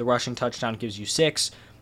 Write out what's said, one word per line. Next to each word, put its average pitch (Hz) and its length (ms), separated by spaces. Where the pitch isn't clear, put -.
the 120 60
rushing 123 280
touchdown 120 420
gives 104 220
you 104 60
six. - 460